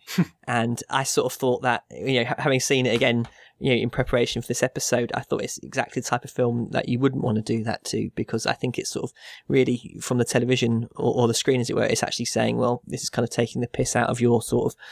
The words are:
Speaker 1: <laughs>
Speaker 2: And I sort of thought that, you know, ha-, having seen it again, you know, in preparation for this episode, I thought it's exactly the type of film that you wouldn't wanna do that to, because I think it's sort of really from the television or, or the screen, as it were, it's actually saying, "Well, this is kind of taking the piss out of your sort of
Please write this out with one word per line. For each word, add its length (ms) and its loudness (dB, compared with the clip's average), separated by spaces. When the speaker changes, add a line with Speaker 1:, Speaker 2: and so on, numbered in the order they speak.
Speaker 1:
<laughs> 80 4
Speaker 2:
And 440 -2
I 140 0
sort 280 0
of 80 -10
thought 220 0
that, 280 0
you 300 0
know, 60 2
ha-, 120 -4
having 220 2
seen 260 2
it 80 2
again, 340 2
you 100 0
know, 120 4
in 80 0
preparation 520 0
for 80 -10
this 120 -2
episode, 540 0
I 60 -2
thought 200 -2
it's 180 -6
exactly 420 -4
the 60 -10
type 180 -2
of 60 -16
film 400 0
that 180 -2
you 100 0
wouldn't 240 2
wanna 180 2
do 220 0
that 220 -4
to, 280 -2
because 320 -4
I 80 2
think 240 -4
it's 120 -6
sort 160 -6
of 80 -12
really 540 2
from 160 0
the 80 4
television 720 2
or, 180 0
or 140 6
the 40 2
screen, 280 2
as 80 -2
it 80 -2
were, 80 2
it's 180 0
actually 220 -4
saying, 320 0
"Well, 280 0
this 180 -8
is 60 -6
kind 140 -2
of 60 0
taking 320 -2
the 60 -2
piss 280 -2
out 140 2
of 100 -2
your 220 4
sort 320 0
of 40 -20